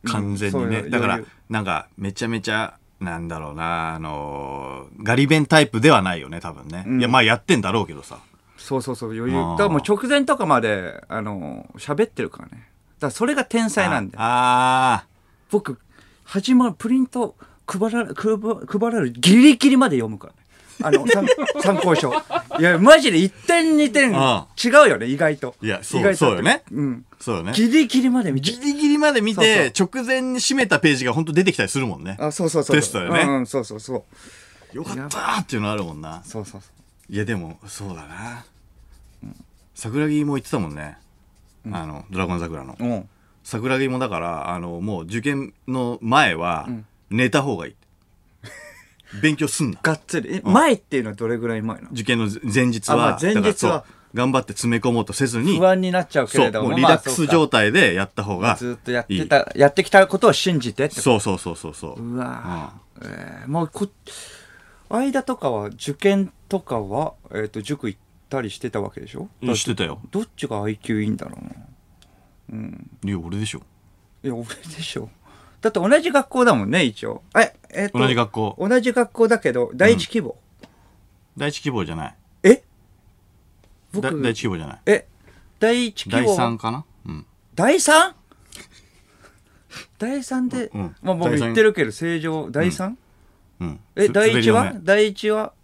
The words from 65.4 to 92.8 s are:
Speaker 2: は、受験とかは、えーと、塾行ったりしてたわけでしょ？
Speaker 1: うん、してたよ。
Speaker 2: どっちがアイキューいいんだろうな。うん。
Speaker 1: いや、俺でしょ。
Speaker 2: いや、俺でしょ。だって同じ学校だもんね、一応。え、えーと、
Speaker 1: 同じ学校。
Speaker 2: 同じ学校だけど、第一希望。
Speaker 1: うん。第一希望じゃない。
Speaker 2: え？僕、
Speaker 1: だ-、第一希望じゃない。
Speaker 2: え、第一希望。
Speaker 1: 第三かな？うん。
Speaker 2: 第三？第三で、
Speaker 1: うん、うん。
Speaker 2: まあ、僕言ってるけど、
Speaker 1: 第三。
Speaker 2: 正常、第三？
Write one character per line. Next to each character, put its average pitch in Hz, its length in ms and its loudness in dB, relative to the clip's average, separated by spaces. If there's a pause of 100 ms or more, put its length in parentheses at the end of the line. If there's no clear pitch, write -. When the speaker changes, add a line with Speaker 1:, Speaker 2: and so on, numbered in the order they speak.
Speaker 2:
は、 104 160 -4
受 120 280 -10
験 196 380 0 (160)
と 190 120 -2
か 117 200 -6
は、 107 340 -6 (160)
え - 120 -16
ー 107 60 -6
と、 110 120 -10
塾 127 280 -6
行 101 80 -8
っ - 40 -20 (300)
た 135 100 -4
り 110 100 -6
し - 80 -16
て 120 120 -8
た 104 100 -4
わ 101 100 -6
け - 100 -16
で - 80 -16
し - 80 -16
ょ？ 202 120 -12 (140)
Speaker 1:
う 123 80 -2
ん、 113 60 0
し - 80 -4
て 117 100 -2
た 92 100 -2
よ。 78 160 -8 (100)
Speaker 2:
ど 208 120 -4
っ - 140 -10
ち - 100 -8
が 104 160 -6
ア 107 60 -4
イ 107 100 -6
キ - 160 -4
ュ 107 60 0
ー - 20 -2
い 104 40 -2
い 107 40 -2
ん 104 60 -2
だ - 100 -12
ろ - 140 -16
う - 40 -16
な。 - 60 -16 (1000)
う 110 60 -14
ん。 - 340 -14 (140)
Speaker 1:
い 98 60 -4
や、 95 80 -2
俺 85 200 -8
で 107 60 -4
し 107 100 -8
ょ。 67 80 -14 (600)
Speaker 2:
い 135 60 -6
や、 120 60 -6
俺 117 120 -10
で 160 360 -16
し - 160 -10
ょ。 113 120 -12 (500)
だ 220 100 0
っ - 20 -18
て 190 80 -2
同 254 200 4
じ 330 100 -2
学 269 180 0
校 247 160 2
だ 226 100 6
も 107 100 0
ん 104 60 -4
ね、 165 140 2
一 117 220 -4
応。 - 160 -8 (140)
え、 220 160 4 (160)
え 196 180 -6
ー 196 40 -6
と、 - 80 -4
Speaker 1:
同 - 100 4
じ 127 60 2
学 117 160 0
校。 110 280 -4
Speaker 2:
同 233 220 2
じ 240 120 0
学 240 200 0
校 226 160 2
だ 226 100 2
け 135 140 0
ど、 120 220 -2
第 196 180 6
一 185 140 0
希 220 160 -2
望。 127 80 -8 (320)
Speaker 1:
う - 20 -20
ん。 - 40 -20 (680)
第 143 140 -4
一 - 100 -12
希 147 100 -4
望 107 140 -2
じ 80 80 -8
ゃ 80 40 -8
な 76 120 -8
い。 - 60 -16 (300)
Speaker 2:
え？ 226 180 8 (1300)
僕、 101 100 -4
Speaker 1:
だ-、 131 80 0 (120)
第 120 100 2
一 110 80 -6
希 120 80 -2
望 92 80 -2
じ 80 60 -6
ゃ 76 40 -10
な 67 80 -12
い。 - 120 -20
Speaker 2:
え、 - 200 2 (520)
第 240 280 2
一 - 180 -10
希 101 60 -12
望。 220 60 -2
Speaker 1:
第 220 200 2
三 117 220 -2
か 113 120 -6
な？ 135 140 -10 (220)
う - 40 -10
ん。 78 160 -12 (280)
Speaker 2:
第 269 260 4
三？ 320 340 4 (1800)
第 262 240 -6
三 254 260 -4
で、 247 260 -6
Speaker 1:
う - 40 -6
ん、 - 20 -6
う - 40 -4
ん。 - 180 -10
Speaker 2:
ま 185 100 -2
あ、 - 40 2
僕 165 200 0
言 117 160 0
っ - 20 -4
て 220 80 4
る 214 100 6
け 175 120 0
ど、 110 60 -4
Speaker 1:
第 - 20 -14
三。 165 160 -6
Speaker 2:
正 165 120 -4
常、 156 300 -6
第 165 220 0
三？ 190 260 -6 (640)